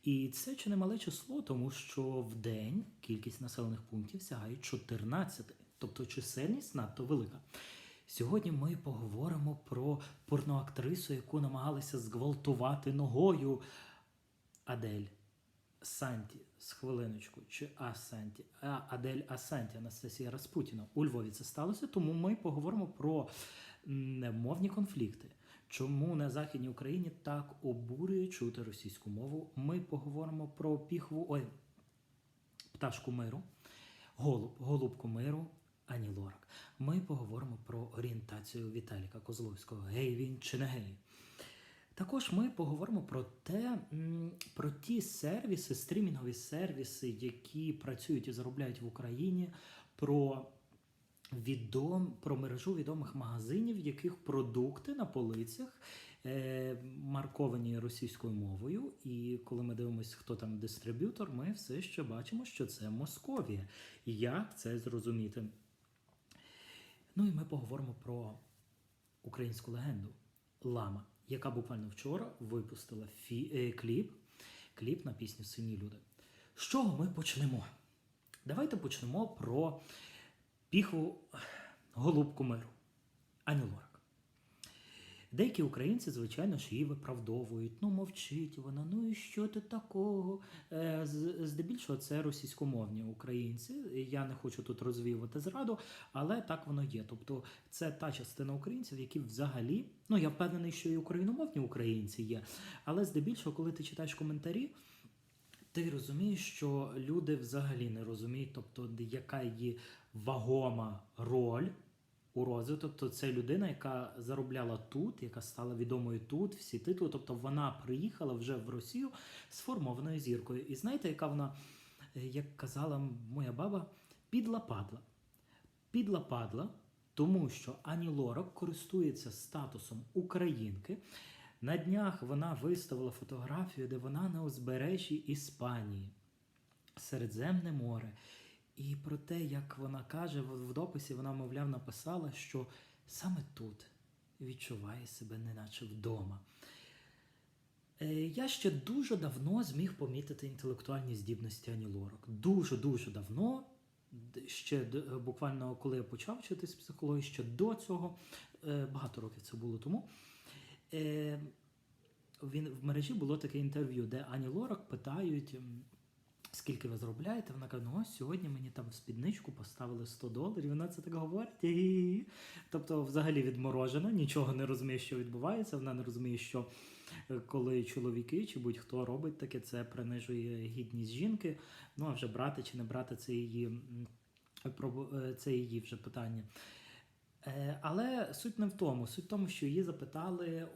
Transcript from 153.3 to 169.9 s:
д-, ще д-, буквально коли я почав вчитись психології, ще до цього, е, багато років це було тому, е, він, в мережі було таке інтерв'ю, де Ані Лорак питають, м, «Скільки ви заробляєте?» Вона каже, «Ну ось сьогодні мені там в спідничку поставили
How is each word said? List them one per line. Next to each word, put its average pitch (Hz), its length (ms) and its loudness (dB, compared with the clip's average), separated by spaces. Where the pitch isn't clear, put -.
д-, 117 360 -12
ще - 360 0
д-, 120 160 0
буквально 127 760 -2
коли 131 200 0
я 123 60 0
почав 160 360 -6
вчитись 180 360 -4
психології, 147 480 0
ще 135 220 -4
до 175 300 4
цього, 175 440 -2
е, 143 220 2
багато 127 340 -4
років 110 220 -8
це - 140 -10
було 113 220 -2
тому, 180 300 0
е, 151 460 2
він, 147 260 0
в 131 160 -8
мережі 143 300 4
було 151 220 4
таке 147 220 -2
інтерв'ю, 135 480 2
де 131 240 -4
Ані 131 160 0
Лорак 214 420 -2
питають, 147 640 0
м, 123 280 -10
«Скільки - 360 -4
ви 113 80 0
заробляєте?» 131 560 -2
Вона 131 160 -6
каже, 123 160 -4
«Ну 143 160 0
ось - 160 -2
сьогодні 160 320 -2
мені 131 220 -4
там 117 180 -6
в 117 60 -10
спідничку 143 580 -2
поставили 117 540 -6